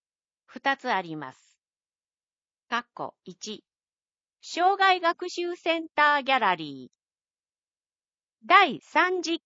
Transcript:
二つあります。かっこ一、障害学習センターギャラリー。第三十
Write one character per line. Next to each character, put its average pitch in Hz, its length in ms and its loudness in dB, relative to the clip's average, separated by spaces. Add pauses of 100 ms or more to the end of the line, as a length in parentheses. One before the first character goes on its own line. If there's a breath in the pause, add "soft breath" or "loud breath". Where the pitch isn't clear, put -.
(440)
二 277 320 -4
つ 247 160 -6
あ 190 80 0
り 165 160 -8
ま 135 160 -12
す。 - 260 -20 (1080)
か 240 120 -4
っ - 120 -12
こ - 220 -10 (100)
一、 196 400 -16 (800)
障 370 340 0
害 381 240 2
学 349 300 -2
習 349 260 -6
セ 330 240 -2
ン 330 80 -12
タ 294 280 2
ー 277 60 -2
ギ 269 100 -2
ャ 262 60 2
ラ 196 160 2
リ 139 340 -10
ー。 - 1600 -20
第 349 360 6
三 359 400 0
十 320 240 -4